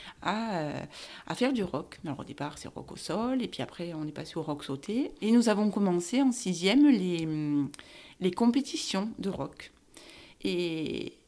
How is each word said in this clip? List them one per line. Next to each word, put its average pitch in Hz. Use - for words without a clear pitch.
à, 214
euh, 147
à 165
faire 262
du 220
rock. -
Alors 143
au -
départ, 143
c'est -
rock -
au -
sol, 240
et 196
puis -
après, 170
on 156
est 151
passé 151
au 165
rock 147
sauté. 202
Et 214
nous 233
avons 208
commencé 196
en 262
sixième 196
les, 180
hum, 147
les 180
compétitions 233
de 190
rock. -
Et, 170